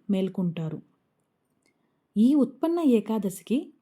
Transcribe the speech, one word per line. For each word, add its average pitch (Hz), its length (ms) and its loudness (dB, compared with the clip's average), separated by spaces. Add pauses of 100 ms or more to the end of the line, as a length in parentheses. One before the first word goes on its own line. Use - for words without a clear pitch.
మేల్కొంటారు. 180 720 -4 (1400)
ఈ 247 180 4
ఉత్పన్న 320 440 0
ఏకాదశికి 220 880 0 (120)